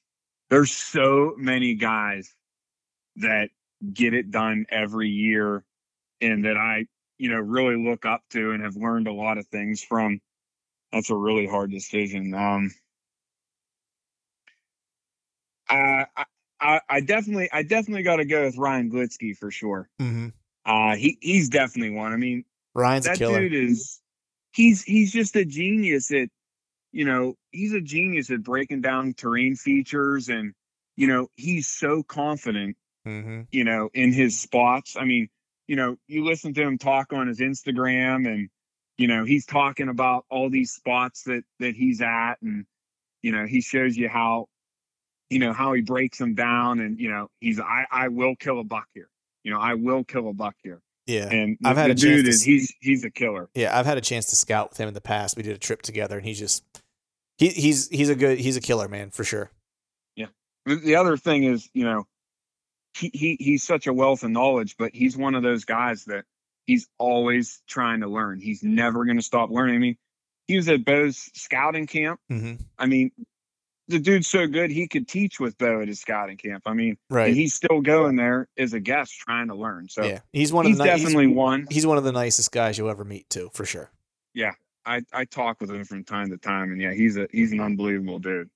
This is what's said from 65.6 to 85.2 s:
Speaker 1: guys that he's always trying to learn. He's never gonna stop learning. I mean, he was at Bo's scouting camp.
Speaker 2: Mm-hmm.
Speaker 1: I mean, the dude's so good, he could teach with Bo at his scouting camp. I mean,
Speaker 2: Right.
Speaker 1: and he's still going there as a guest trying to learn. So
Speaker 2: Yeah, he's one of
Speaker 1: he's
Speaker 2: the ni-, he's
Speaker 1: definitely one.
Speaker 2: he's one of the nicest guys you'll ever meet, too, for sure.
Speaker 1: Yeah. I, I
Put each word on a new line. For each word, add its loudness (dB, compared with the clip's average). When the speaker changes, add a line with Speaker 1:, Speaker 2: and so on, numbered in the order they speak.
Speaker 1:
guys -2
that -8
he's 2
always 0
trying -2
to -4
learn. -4
He's -6
never 2
gonna 2
stop 0
learning. 2
I 4
mean, 2
he 2
was 2
at 4
Bo's 0
scouting -4
camp. -4
Speaker 2:
Mm-hmm. -6
Speaker 1:
I 0
mean, 4
the 0
dude's 4
so 2
good, 0
he -4
could -2
teach -2
with -4
Bo 0
at -4
his -10
scouting -6
camp. -10
I -2
mean, 0
Speaker 2:
Right. 4
Speaker 1:
and 4
he's 2
still 2
going 4
there 0
as -2
a -2
guest -4
trying -4
to -8
learn. -8
So -6
Speaker 2:
Yeah, -2
he's 0
one 4
of 8
Speaker 1:
he's 6
Speaker 2:
the 4
ni-, 6
he's 4
Speaker 1:
definitely 6
one. 2
Speaker 2:
he's 2
one 6
of 4
the 0
nicest 0
guys 0
you'll -2
ever -8
meet, -14
too, -8
for -8
sure. -10
Speaker 1:
Yeah. -4
I, -4
I -4